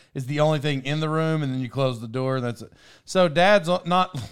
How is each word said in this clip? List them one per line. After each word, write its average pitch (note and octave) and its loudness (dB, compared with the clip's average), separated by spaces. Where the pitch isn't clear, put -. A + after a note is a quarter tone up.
is C3 -8
the D3 -2
only D#3 4
thing C3+ -2
in D3 -2
the D#3 -2
room, D#3+ 0
and C3+ -4
then B2+ -4
you B2 -6
close B2+ -2
the A#2 -12
door, C3 -2
and B2 -2
that's A#2+ -6
it. - -18
So F3+ 4
Dad's F3 4
o-, F3+ 0
not, F3+ 0